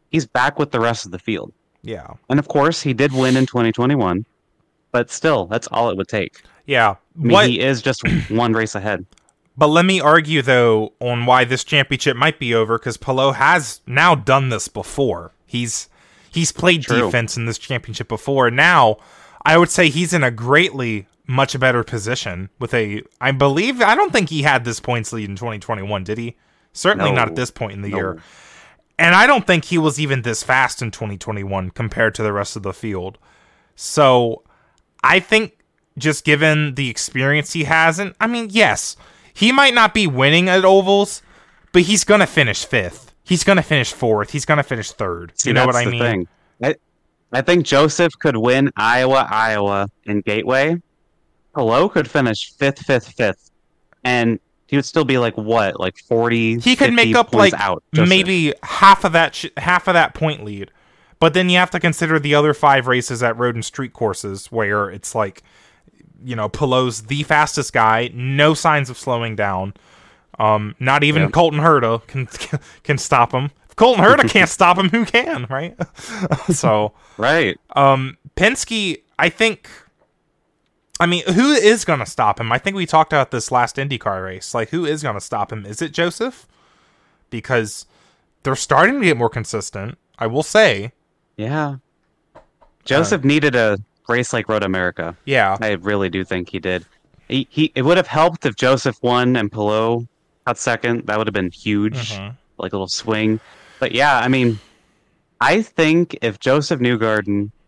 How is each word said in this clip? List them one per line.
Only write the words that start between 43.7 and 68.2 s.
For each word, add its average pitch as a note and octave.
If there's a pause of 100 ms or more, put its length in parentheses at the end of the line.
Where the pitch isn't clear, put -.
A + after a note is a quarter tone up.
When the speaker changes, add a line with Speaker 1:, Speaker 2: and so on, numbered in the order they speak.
Speaker 2:
fourth. G#2+
He's C#3+
gonna D3
finish A2+
third. F2
Speaker 1:
See, -
Speaker 2:
You B2
know B2+
Speaker 1:
that's B2+
Speaker 2:
what A#2+
I -
Speaker 1:
the A#2+
Speaker 2:
mean? A#2+
Speaker 1:
thing. G#2+ (340)
I, C#3+ (580)
I B2
think F3
Joseph D3+
could C#3
win B2+
Iowa, B2+
Iowa, G2+ (180)
and G#2
Gateway. C3+ (760)
Palou C3
could D#3
finish B2
fifth, C#3
fifth, -
fifth, - (540)
and A#2+ (280)
he C#3+
would C#3+
still D#3+
be, C3
like, A#2
what, G#2+
like, F#2
forty, A#2
Speaker 2:
He B3
could C4
make A#3
Speaker 1:
fifty A2+
Speaker 2:
up, A#3
Speaker 1:
points G#3
Speaker 2:
like, -
Speaker 1:
out, F#2+ (120)
Joseph. D#3+
Speaker 2:
maybe F3+
half -
of F3+
that E3
sh-, - (100)
half F3
of F#3
that E3
point D3+
lead. G2+ (500)
But D#3+
then F#3
you F3+
have F3+
to F3
consider D#3+
the D3
other D3
five C#3
races B2
at A#2
road A#2+
and A2+
street -
courses G2
where G#2
it's F#2+
like, G2+ (800)
you B2
know, G#2+
Palou's B2+
the C#3
fastest D3+
guy, A2+
no C3+